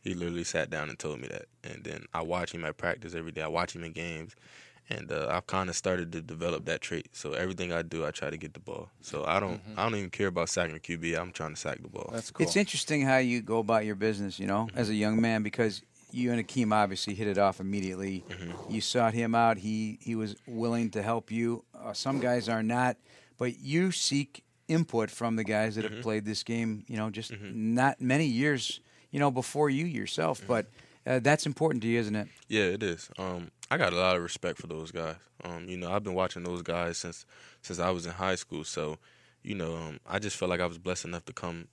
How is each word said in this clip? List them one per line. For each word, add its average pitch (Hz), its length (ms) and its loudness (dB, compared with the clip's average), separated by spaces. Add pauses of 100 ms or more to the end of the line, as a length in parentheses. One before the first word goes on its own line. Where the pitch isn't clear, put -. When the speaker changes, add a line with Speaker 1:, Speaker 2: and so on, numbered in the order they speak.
Speaker 1:
He 98 120 -4
literally 85 300 -4
sat 85 260 -2
down 76 200 -4
and 57 100 -12
told 73 220 -6
me 65 80 -10
that. - 160 -8 (180)
And - 200 -12
then - 300 -8
I 82 80 -2
watch 85 320 -2
him 85 120 -6
at 76 120 -4
practice 87 380 -4
every 82 160 -6
day. 80 100 -6
I 80 60 -2
watch 85 280 -2
him 87 80 -10
in 82 100 -10
games. 82 420 -8 (520)
And, - 240 -6
uh, 73 200 -2
I've 90 160 -2
kinda 92 260 0
started 90 380 0
to 82 100 -6
develop 80 440 -4
that 78 140 0
trait. - 340 -6
So 73 200 -8
everything 90 400 -2
I 85 80 2
do, 82 240 -4
I 76 60 -2
try - 180 -6
to 80 80 -6
get 80 160 -10
the - 60 -16
ball. - 320 -10 (100)
So 73 240 -4
I 87 140 4
don't, 95 240 -2
Speaker 2:
Mm-hmm. 107 160 -10
Speaker 1:
I 95 40 2
don't 113 120 0
even 98 160 -4
care 101 160 0
about 87 220 0
sacking 85 260 0
the 78 40 -10
Q 85 200 -6
B. 85 160 -2
I'm 87 160 -4
trying 78 240 -6
to - 40 -12
sack - 220 -6
the - 60 -14
ball. - 260 -10
Speaker 2:
That's 117 160 -6
cool. - 160 0
Speaker 3:
It's 165 100 2
interesting 156 460 2
how 135 160 6
you 123 240 4
go 107 160 0
about 110 280 4
your 107 100 -2
business, 101 420 0
you 95 80 -4
know, 101 240 2
Speaker 1:
Mm-hmm. - 80 -6
Speaker 3:
as 113 120 2
a 107 40 2
young 107 260 4
man, 113 220 4
because 107 400 0 (300)
you 123 200 0
and 113 160 0
Akeem 117 240 2
obviously 104 440 4
hit 104 120 0
it 98 120 2
off 98 200 6
immediately. 95 680 -2
Speaker 1:
Mm-hmm. 87 420 -8
Speaker 3:
You 110 80 0
sought 117 360 4
him 117 180 2
out. 117 240 6
He, 107 460 -2
he 117 100 -4
was 110 220 -2 (100)
willing 117 460 0
to 110 100 -2
help 113 300 -2
you. 117 420 0
Uh, 113 200 -10
some 135 260 0
guys 123 280 2
are 113 140 2
not. 123 340 4 (440)
But 123 200 -2
you 156 320 2
seek - 520 0 (240)
input 151 420 4
from 117 260 0
the 113 80 2
guys 107 320 2
that 107 80 0
have 107 100 -2
Speaker 1:
Mm-hmm. 113 80 -8
Speaker 3:
played 110 240 0
this 107 180 -2
game, 113 440 -2
you - 80 -6
know, 110 140 0
just 110 220 -8
Speaker 1:
Mm-hmm. 107 420 -2
Speaker 3:
not 131 260 4
many 135 280 4
years, 131 540 2 (280)
you 143 100 -2
know, 143 120 6
before 139 400 2
you 135 160 2
yourself. 127 540 0
Speaker 1:
Mm-hmm. 98 60 -14
Speaker 3:
But, 110 180 2 (420)
uh, 127 120 4
that's 143 280 4
important 147 360 2
to 110 60 2
you, 117 100 6
isn't 107 160 0
it? 104 120 -2 (200)
Speaker 1:
Yeah, 107 180 4
it 98 180 2
is. 87 340 -4
Um, 90 320 -6 (200)
I 139 80 2
got 95 160 4
a - 40 2
lot 92 180 6
of 87 80 2
respect - 360 -4
for - 80 -10
those 80 240 -8
guys. 82 240 -4 (280)
Um, 87 240 -10
you 92 80 -8
know, 87 160 -4
I've 104 120 0
been 98 100 -4
watching 90 300 0
those 87 180 -4
guys 85 360 -2
since, - 280 -8 (360)
since 90 180 -8
I 87 100 2
was 87 160 0
in 85 80 -8
high 92 220 0
school. 78 280 -6
So, 78 360 -4 (440)
you 104 120 -6
know, 82 200 -2
um, 80 320 -8
I 92 120 -2
just 104 180 -6
felt 92 120 0
like 87 120 2
I 90 40 2
was 85 120 -4
blessed 90 280 -4
enough 87 200 -8
to - 80 -12
come 85 380 -8